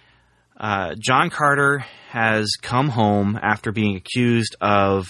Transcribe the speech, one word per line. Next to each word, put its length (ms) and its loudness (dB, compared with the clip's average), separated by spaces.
uh, 420 -4
John 320 0
Carter 540 0
has 380 0
come 300 -2
home 520 2
after 300 -2
being 240 0
accused 640 0
of 500 2